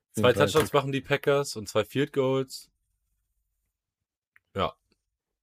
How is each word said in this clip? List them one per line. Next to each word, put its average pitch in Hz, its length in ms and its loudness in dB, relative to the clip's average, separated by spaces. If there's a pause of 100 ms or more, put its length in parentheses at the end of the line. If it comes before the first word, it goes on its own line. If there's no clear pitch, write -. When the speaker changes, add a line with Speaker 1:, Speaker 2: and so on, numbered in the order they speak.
(120)
Speaker 1:
Zwei 107 100 -2
Speaker 2:
Vierunddreißig. 123 300 4
Speaker 1:
Touchdowns 151 200 2
machen 139 200 0
die 135 80 -2
Packers 143 560 -2
und 107 120 -10
zwei 107 160 0
Field 139 280 -4
Goals. 131 580 -2 (1800)
Ja. 92 200 -2 (680)